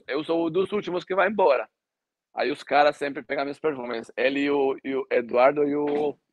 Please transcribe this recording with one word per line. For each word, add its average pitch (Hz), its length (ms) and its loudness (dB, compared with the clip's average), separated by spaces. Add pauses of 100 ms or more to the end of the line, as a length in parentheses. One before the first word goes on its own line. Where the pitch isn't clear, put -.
eu 139 160 -6
sou 165 240 -2
um 160 40 -4
dos 185 200 -2
últimos 180 340 -4
que 185 120 -6
vai 190 120 2
embora. 156 400 2 (640)
Aí 120 180 -2
os 143 100 -10
caras 143 340 4
sempre 143 240 -8
pegam 139 240 -6
meus 139 140 -10
perfumes. 123 580 -6
Ele 135 260 2
e 143 80 2
o, 135 340 2
e 135 100 -6
o 131 160 -2
Eduardo 123 540 2
e 143 100 -2
o, 147 420 -2 (160)